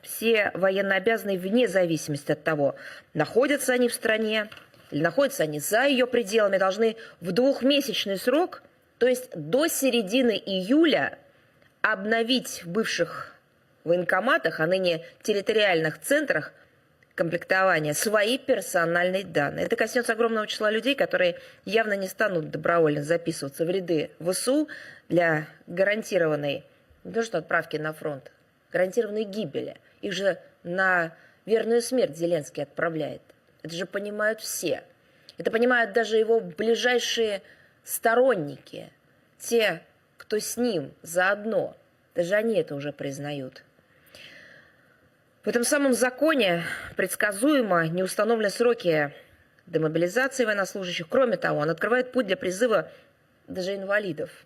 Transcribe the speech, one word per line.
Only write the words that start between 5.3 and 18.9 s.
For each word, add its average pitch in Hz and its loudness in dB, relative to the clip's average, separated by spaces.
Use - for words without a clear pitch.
они 151 -4
за 220 2
её 254 4
пределами, 214 2
должны 202 2
в 180 -6
двухмесячный 247 2
срок, 277 0
то 240 4
есть 254 0
до 175 0
середины 240 2
июля, 196 2
обновить 220 0
в - -10
бывших - -4
военкоматах, 185 2
а 160 2
ныне 175 0
территориальных 196 0
центрах 277 0
комплектования, 170 0
свои 214 0
персональные 185 0